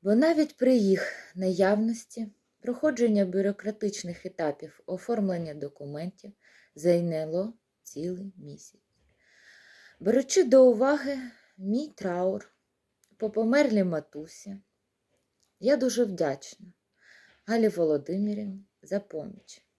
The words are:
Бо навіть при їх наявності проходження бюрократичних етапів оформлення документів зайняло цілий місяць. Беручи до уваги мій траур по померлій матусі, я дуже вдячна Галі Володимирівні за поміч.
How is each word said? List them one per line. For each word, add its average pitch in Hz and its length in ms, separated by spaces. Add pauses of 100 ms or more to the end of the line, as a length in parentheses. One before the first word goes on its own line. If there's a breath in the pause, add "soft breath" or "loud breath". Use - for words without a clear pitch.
Бо 196 120
навіть 302 420
при 254 200
їх 196 580
наявності 208 960 (280)
проходження 240 640
бюрократичних 196 1000
етапів 156 600
оформлення 180 680
документів 147 800 (420 soft breath)
зайняло 170 800 (280)
цілий 180 540
місяць. - 440 (1200 soft breath)
Беручи 254 440
до 254 260
уваги 269 480 (400 loud breath)
мій 220 300
траур 185 640 (640)
по 220 140
померлій 220 540
матусі, 160 720 (1040)
я 269 160
дуже 240 280
вдячна 170 640 (800 soft breath)
Галі 226 220
Володимирівні 190 960 (180)
за 202 180
поміч. - 680 (120)